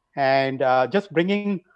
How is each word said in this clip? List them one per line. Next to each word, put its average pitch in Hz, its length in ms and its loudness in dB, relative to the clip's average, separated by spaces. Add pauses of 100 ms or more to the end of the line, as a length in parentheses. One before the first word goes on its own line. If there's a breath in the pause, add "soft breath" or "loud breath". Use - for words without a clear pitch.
(160)
And, 135 440 0
uh, 131 280 2
just 196 240 -4
bringing 196 480 -2 (160)